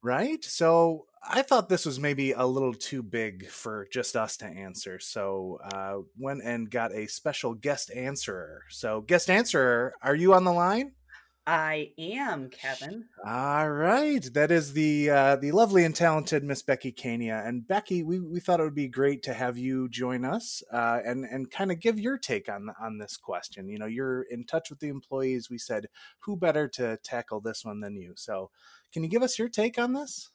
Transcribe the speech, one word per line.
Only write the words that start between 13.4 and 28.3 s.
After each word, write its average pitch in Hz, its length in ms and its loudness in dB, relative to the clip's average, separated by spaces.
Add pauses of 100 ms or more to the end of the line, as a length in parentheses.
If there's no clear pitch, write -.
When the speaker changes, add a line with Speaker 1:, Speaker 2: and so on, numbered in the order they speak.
Speaker 1:
right. 226 520 2 (120)
That 147 160 6
is 151 240 4
the, 147 360 4
uh, 139 260 8
the 143 160 0
lovely 196 320 8
and 160 120 0
talented 156 480 4
Miss 143 180 -4
Becky 131 300 0
Kania. 117 560 -4
And 120 180 -4
Becky, 190 380 0
we, 175 160 -2
we 170 180 -6
thought 175 220 2
it 160 40 4
would 151 100 -2
be 143 120 -2
great 131 380 2
to 135 100 -4
have 123 220 -2
you 127 320 -2
join 123 380 -4
us, 147 440 -4
uh, 117 340 2
and, 123 200 -4
and 127 260 -8
kinda 196 240 -2
give 214 240 0
your 254 200 -2
take 107 320 -4
on, 101 180 -8 (120)
on 110 180 -8
this 104 180 -12
question. 95 520 -10
You 104 100 -10
know, 107 80 -8
you're 127 440 -2
in 120 140 -8
touch 160 260 -4
with 147 80 -16
the 151 120 -6
employees. 131 600 -4
We 123 80 -10
said, 107 280 -6 (340)
"Who 208 160 -6
better 151 320 2
to 113 300 -2
tackle 117 420 -8
this 110 240 -8
one 104 160 -10
than 104 160 -10
you?" 90 200 -14
So 95 340 -8 (420)